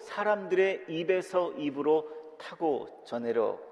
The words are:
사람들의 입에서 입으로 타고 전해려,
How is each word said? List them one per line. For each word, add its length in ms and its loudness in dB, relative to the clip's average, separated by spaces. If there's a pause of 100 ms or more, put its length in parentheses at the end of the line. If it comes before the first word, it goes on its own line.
사람들의 840 0
입에서 640 0
입으로 840 0
타고 680 -2
전해려, 540 0 (140)